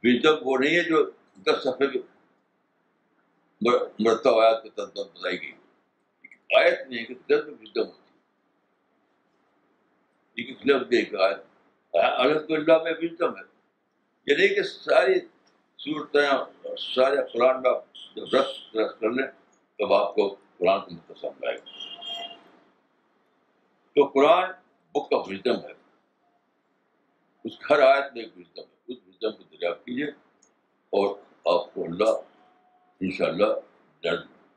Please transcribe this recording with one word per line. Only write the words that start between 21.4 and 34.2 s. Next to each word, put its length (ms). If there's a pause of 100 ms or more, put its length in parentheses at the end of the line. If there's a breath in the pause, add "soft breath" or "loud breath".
آئے 100
گا۔ 60 (2250)
تو 100
قرآن 460 (460)
book 200
of 140
wisdom 340
ہے، 80 (1700)
اس 80 (180)
ہر 100
آیت 340
میں 100
ایک 140
وژڈم 240
ہے۔ 160 (100)
اس 100 (100)
وژڈم 240
کو 200
دریافت 340
کیجیے 200 (840)
اور 280 (280)
آپ 280
کو 100
اللہ 540 (640)
انشاءاللہ 540 (500)
جنت 160 (380)